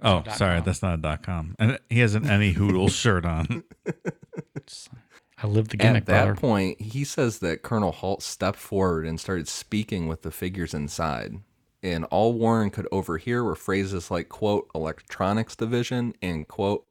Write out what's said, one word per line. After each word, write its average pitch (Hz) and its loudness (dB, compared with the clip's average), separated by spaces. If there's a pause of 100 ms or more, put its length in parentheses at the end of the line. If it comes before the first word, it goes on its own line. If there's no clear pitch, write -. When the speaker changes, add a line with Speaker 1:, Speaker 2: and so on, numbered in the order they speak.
Speaker 1:
Oh, 95 6
Speaker 2:
Dot 107 -8
Speaker 1:
sorry. 90 4
Speaker 2:
com. 82 0
Speaker 1:
That's 92 0
not 90 0
a 78 -4
dot 78 -4
com. 85 -6
And 117 2 (100)
he 113 2
has 110 6
an 123 0
Any 101 4
Hoodles 98 4
<laughs> - -
shirt 92 2
on. 82 -2 (1800)
Speaker 2:
I 107 -2
live 110 2
the 107 -4
gimmick, 113 6
Speaker 3:
At - -14
that 107 4
Speaker 2:
brother. 104 0
Speaker 3:
point, 101 2
he 110 -6
says 131 -2
that 85 -2
Colonel 104 0
Halt - -4
stepped - -4
forward 90 0
and 80 -4
started 87 -4
speaking 104 -4
with 80 -6
the 78 -8
figures 92 -6
inside. 71 -4 (480)
And 85 -2
all 110 2
Warren 113 2
could 98 -6
overhear 98 -2
were 90 -2
phrases 95 -2
like, 87 -4
quote, 104 0
"electronics 95 -2
division" 120 -2
and, 82 -4
quote, 101 -2